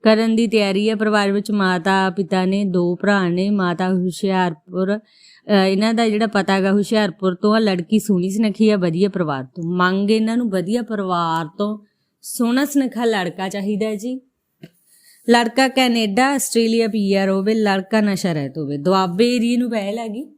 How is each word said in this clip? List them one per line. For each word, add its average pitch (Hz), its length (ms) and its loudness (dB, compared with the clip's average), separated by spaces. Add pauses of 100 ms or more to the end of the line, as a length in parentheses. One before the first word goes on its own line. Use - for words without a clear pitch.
ਕਰਨ 226 320 4
ਦੀ 233 120 2
ਤਿਆਰੀ 208 420 0
ਹੈ। 220 60 0
ਪਰਿਵਾਰ 208 360 0
ਵਿੱਚ 202 200 -2
ਮਾਤਾ 190 580 0
ਪਿਤਾ 185 360 -2
ਨੇ, 196 180 0
ਦੋ 175 320 0
ਭਰਾ 190 340 0
ਨੇ। 185 200 0
ਮਾਤਾ 185 400 0
ਹੁਸ਼ਿਆਰਪੁਰ, 185 1080 -2
ਅਹ, - 680 -2
ਇਹਨਾਂ 202 280 2
ਦਾ 226 160 2
ਜਿਹੜਾ 214 180 0
ਪਤਾ 196 260 0
ਹੈਗਾ 196 180 2
ਹੁਸ਼ਿਆਰਪੁਰ 196 640 0
ਤੋਂ 214 200 2
ਆ। 226 40 4
ਲੜਕੀ 196 400 0
ਸੋਹਣੀ 185 300 0
ਸੁਨੱਖੀ 214 400 2
ਆ, 208 80 4
ਵਧੀਆ 180 320 0
ਪਰਿਵਾਰ 151 340 -2
ਤੋਂ। 165 200 -12
ਮੰਗ 180 480 0
ਇਹਨਾਂ 220 260 0
ਨੂੰ 240 120 -2
ਵਧੀਆ 190 320 -2
ਪਰਿਵਾਰ 175 680 -2 (100)
ਤੋਂ 208 200 -4 (440)
ਸੋਹਣਾ 254 440 -2
ਸੁਨੱਖਾ 262 400 -2
ਲੜਕਾ 190 440 -2
ਚਾਹੀਦਾ 202 380 -4
ਹੈ 214 80 -4
ਜੀ। 254 260 -8 (1080)
ਲੜਕਾ 240 380 4
ਕੈਨੇਡਾ, 247 680 2
ਆਸਟ੍ਰੇਲੀਆ 226 540 0
ਪੀ 202 260 0
ਆਰ 196 160 2
ਹੋਵੇ, 196 240 0
ਲੜਕਾ 208 480 0
ਨਸ਼ਾ 190 320 0
ਰਹਿਤ 143 240 -4
ਹੋਵੇ। 143 200 -4
ਦੁਆਬੇ 190 580 2
ਏਰੀਆ 240 220 0
ਨੂੰ 240 120 -2
ਪਹਿਲ 214 280 -4
ਹੈਗੀ। 226 260 -8 (140)